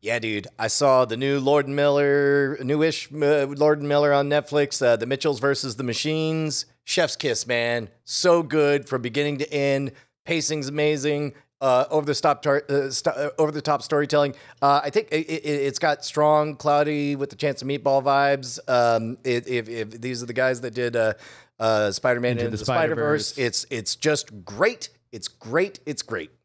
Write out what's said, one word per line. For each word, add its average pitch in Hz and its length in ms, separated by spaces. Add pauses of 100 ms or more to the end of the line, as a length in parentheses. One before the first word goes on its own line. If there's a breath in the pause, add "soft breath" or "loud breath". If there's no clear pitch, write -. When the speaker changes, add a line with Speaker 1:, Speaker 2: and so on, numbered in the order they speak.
Speaker 1:
yeah, 113 160
dude. 107 280 (120)
I 113 100
saw 131 380
the 113 100
new 139 240
Lord 139 260
and 139 80
Miller, 143 840
newish, 151 500
uh, 147 360
Lord 147 320
and 143 100
Miller 143 240
on 143 160
Netflix, 143 560
uh, 120 120
The 110 100
Mitchells 135 340
versus 135 360
the 143 60
Machines. 156 840 (180)
Chef's - 320
kiss, 123 300
man. 117 420 (160)
So 170 380
good 143 440
from 127 140
beginning 139 380
to 147 120
end. 139 420 (340 soft breath)
Pacing's 156 420
amazing. 147 640 (300 soft breath)
Uh, 131 280
over 151 140
the 143 100
stop 147 280
tar-, 143 260
uh, 139 220
sto-, - 220
uh, 139 260
over 156 120
the 147 120
top 147 180
storytelling. 143 540 (260 loud breath)
Uh, 143 240
I 143 60
think 214 200
it, 156 200
it, 156 160
it's 143 320
got 151 260
strong, 151 520
cloudy 147 600
with 139 140
the - 60
chance 143 260
of 127 60
meatball 139 360
vibes. 139 540 (100)
Um, 120 560
it, 120 240
if, 117 220
if 113 200 (120)
these 123 200
are 123 40
the 117 80
guys 127 260
that 120 140
did, 120 220
uh, 110 180 (440 loud breath)
uh, 107 340
Spider-Man 123 400
Speaker 2:
Into 120 120
Speaker 1:
Into 117 60
Speaker 2:
the 107 80
Speaker 1:
the 107 80
Spider-Verse, 151 600
Speaker 2:
Spider-Verse. - 360
Speaker 1:
it's, - 60
it's 113 260
just 123 480
great. 175 460 (220)
It's - 160
great. 175 580
It's 147 160
great. 87 280 (140)